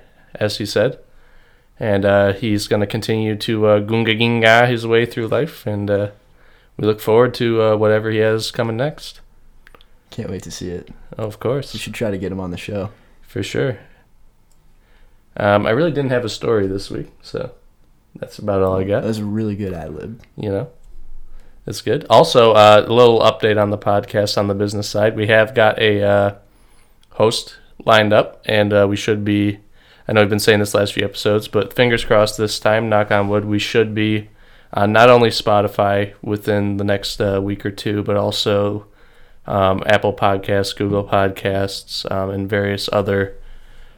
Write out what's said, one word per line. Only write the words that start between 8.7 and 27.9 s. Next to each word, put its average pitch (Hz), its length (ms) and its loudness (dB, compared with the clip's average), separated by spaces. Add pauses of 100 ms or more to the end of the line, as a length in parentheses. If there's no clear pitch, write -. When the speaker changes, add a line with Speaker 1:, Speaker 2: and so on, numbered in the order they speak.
Speaker 1:
next. - 440 -8 (920)
Speaker 2:
Can't 107 180 -10
wait 95 140 -8
to 85 80 -14
see 90 180 -10
it. 87 200 -10 (280)
Speaker 1:
Of 107 220 -10
course. 135 340 -4
Speaker 2:
We - 60 -10
should - 160 -10
try 110 160 -4
to 98 80 -4
get 92 120 -6
him 95 80 -6
on 92 120 -6
the 90 60 -8
show. 101 340 -8 (320)
Speaker 1:
For - 180 -10
sure. 113 380 -4 (1600)
Um, 104 280 2
I - 20 2
really 151 220 2
didn't 135 180 -2
have 127 160 0
a 107 40 -4
story 104 360 -2
this 95 240 -6
week, 117 220 -10 (100)
so - 300 -10 (640)
that's - 240 -16
about 98 240 0
all 95 140 0
I 95 80 -2
got. 101 160 0
Speaker 2:
That - 80 -4
was 110 100 -4
a 104 60 -6
really 104 300 -4
good 98 160 -6
ad 80 220 -10
lib. 104 300 -14 (120)
Speaker 1:
You - 140 -8
know, 98 220 -6 (920)
that's - 180 -12
good. 127 280 -4
Also, 117 440 6
uh, 107 340 8
a - 40 -4
little 117 280 6
update 107 420 2
on 104 80 2
the 104 80 -2
podcast 101 640 -2
on 101 80 0
the 101 80 -2
business 104 340 -4
side. 110 260 0
We 107 120 -2
have 107 260 2
got 110 240 2
a, 104 240 2
uh, 101 340 2 (760)
host - 440 0 (300)
lined 107 280 4